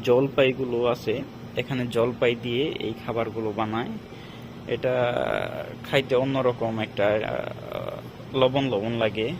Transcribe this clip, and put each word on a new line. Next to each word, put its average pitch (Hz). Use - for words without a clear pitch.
জলপাইগুলো 127
আছে, 120
এখানে 127
জলপাই 120
দিয়ে 123
এই 131
খাবারগুলো 113
বানায়। 110
এটা 123
খাইতে 131
অন্যরকম 123
একটা, 110
আহ, -
লবণ 131
লবণ 113
লাগে। 110